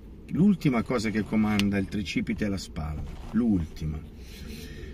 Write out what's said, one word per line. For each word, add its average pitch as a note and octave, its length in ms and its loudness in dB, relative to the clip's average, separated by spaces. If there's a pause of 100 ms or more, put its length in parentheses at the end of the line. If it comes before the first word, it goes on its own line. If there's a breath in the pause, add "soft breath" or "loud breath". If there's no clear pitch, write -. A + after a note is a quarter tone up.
(300)
L'ultima D#3 520 4
cosa A2 300 0
che G#2 100 2
comanda G#2 560 4
il F#2 100 0
tricipite G#2+ 580 -2
è G2+ 40 0
la G2 80 -2
spalla, D#2 460 -6 (300)
l'ultima. E2+ 680 2 (960 loud breath)